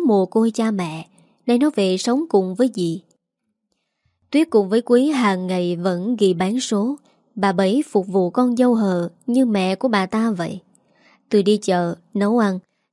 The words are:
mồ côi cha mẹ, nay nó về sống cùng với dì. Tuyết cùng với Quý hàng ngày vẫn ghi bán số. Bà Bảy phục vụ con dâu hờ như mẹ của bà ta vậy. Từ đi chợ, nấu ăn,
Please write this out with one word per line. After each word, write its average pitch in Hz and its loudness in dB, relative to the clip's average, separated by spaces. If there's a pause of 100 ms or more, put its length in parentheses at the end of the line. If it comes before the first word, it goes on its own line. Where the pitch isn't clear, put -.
mồ 196 4
côi 220 0
cha 220 -2
mẹ, 160 -8 (380)
nay 240 2
nó 294 2
về 190 0
sống 262 -2
cùng 185 0
với 247 2
dì. 170 -4 (1300)
Tuyết 311 2
cùng 202 2
với 220 2
Quý 247 2
hàng 202 0
ngày 180 -2
vẫn 180 -2
ghi 202 2
bán 185 0
số. 233 -2 (400)
Bà 196 0
Bảy 196 0
phục 190 -2
vụ 185 0
con 247 0
dâu 247 4
hờ 180 0 (180)
như 254 2
mẹ 190 0
của 262 -4
bà 202 0
ta 220 -2
vậy. 175 -6 (720)
Từ 208 4
đi 208 2
chợ, 175 -2 (180)
nấu 208 0
ăn, 196 0 (340)